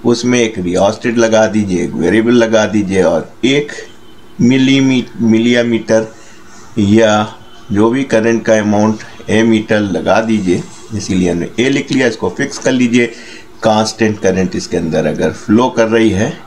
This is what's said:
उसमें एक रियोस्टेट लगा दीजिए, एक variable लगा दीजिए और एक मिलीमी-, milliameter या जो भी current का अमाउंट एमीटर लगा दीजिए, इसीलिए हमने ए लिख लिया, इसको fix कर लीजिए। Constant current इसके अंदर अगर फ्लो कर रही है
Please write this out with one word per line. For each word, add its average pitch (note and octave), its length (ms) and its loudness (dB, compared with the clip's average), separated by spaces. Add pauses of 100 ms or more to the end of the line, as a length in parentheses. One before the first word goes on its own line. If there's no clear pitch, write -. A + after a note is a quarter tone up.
उसमें B2 340 2
एक A2+ 180 0
रियोस्टेट G2 600 0
लगा A2 300 2
दीजिए, F#2+ 360 -2
एक - 80 -6
variable G#2+ 400 0
लगा A2+ 340 2
दीजिए F#2+ 380 0
और D#2+ 300 -2 (120)
एक C#3+ 260 0 (680)
मिलीमी-, C3 800 2
milliameter A2+ 880 2 (720)
या G#2+ 560 2 (360)
जो G#2 180 2
भी C3 140 -2
current A2+ 420 0
का A2+ 80 2
अमाउंट G#2+ 460 2 (300)
एमीटर A2 500 2
लगा F#2+ 420 0
दीजिए, G2+ 420 -2 (320)
इसीलिए F#2 360 -2
हमने F2 180 -4 (100)
ए B2+ 100 2
लिख C#3 220 -2
लिया, C3 160 2
इसको A2 220 -4
fix - 280 -6
कर C3 140 -2
लीजिए। A#2+ 400 2 (520)
Constant G#2+ 560 0
current F#2 360 -2
इसके F2 220 -6
अंदर D#2+ 280 -2
अगर D#2 260 -2
फ्लो B2 380 0
कर A#2 180 0
रही A2+ 220 2
है G#2+ 380 -2